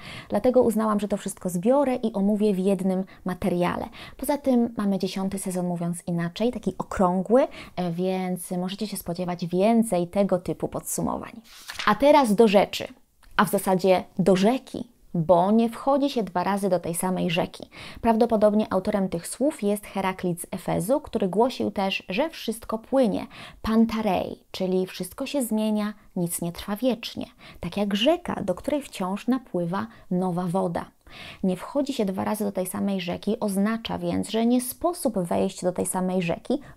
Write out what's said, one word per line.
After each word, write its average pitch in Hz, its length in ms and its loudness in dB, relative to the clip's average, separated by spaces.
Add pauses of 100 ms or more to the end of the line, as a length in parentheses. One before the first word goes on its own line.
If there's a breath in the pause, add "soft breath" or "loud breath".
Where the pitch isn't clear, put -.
(300 loud breath)
dlatego 247 320 4
uznałam, 214 380 2
że 208 80 -2
to 202 100 -2
wszystko - 320 -8
zbiorę 247 460 2
i 226 180 -2
omówię 208 400 2
w 180 60 0
jednym 190 440 0 (220 loud breath)
materiale. 175 600 -2 (320 loud breath)
Poza 294 200 -2
tym 240 400 2
mamy 196 220 0
dziesiąty 190 400 -2
sezon 180 280 -2
Mówiąc 170 400 -4
Inaczej, 175 440 -2
taki 202 260 -4
okrągły, 190 680 2 (280 loud breath)
e, 175 160 -2
więc 185 600 -4
możecie 190 360 -4
się 196 100 -8
spodziewać 175 480 -6
więcej 185 640 2
tego 190 320 2
typu 156 280 -4
podsumowań. - 720 -6 (440 loud breath)
A 214 100 6
teraz 277 400 6
do 226 120 8
rzeczy, - 400 4 (500)
a 208 80 4
w 165 40 -2
zasadzie 190 540 4 (160)
do 185 160 6
rzeki, 214 520 0 (260)
bo 175 380 4
nie 233 180 4
wchodzi 277 400 2
się 240 140 -2
dwa 180 200 -2
razy 196 260 0
do 180 100 2
tej 170 160 -4
samej 180 340 -2
rzeki. 165 400 -4 (320 loud breath)
Prawdopodobnie 220 720 4
autorem 190 360 0
tych 170 180 -6
słów 294 360 -2
jest 208 220 -2
Heraklit 185 560 -4
z - 100 -10
Efezu, 180 500 -2
który 208 260 -2
głosił 214 440 0
też, 196 380 -4
że 240 200 -2
wszystko - 480 -8
płynie. 240 500 0 (340 loud breath)
Pantarei, 220 880 0
czyli 185 340 0
wszystko 185 400 -8
się - 180 -2
zmienia, 214 500 -2 (220 soft breath)
nic 175 260 -2
nie 170 100 -4
trwa 202 240 -8
wiecznie. - 500 -2 (340 loud breath)
Tak 170 180 -6
jak 202 180 0
rzeka, 302 500 0
do 185 100 0
której 294 260 -4
wciąż 196 460 -6
napływa 202 600 -2 (240 loud breath)
nowa 180 360 0
woda. 175 380 -2 (580 loud breath)
Nie 185 120 0
wchodzi 277 380 -4
się 220 120 -2
dwa 196 180 -4
razy 208 200 -4
do 202 80 -2
tej 185 140 -4
samej 196 360 -4
rzeki 175 380 -4
oznacza 214 580 -2
więc, 180 320 -4
że 226 160 0
nie 247 160 4
sposób - 580 -2
wejść 190 440 -2
do 180 80 2
tej 185 140 -4
samej 185 360 -2
rzeki, 202 400 -2 (160 loud breath)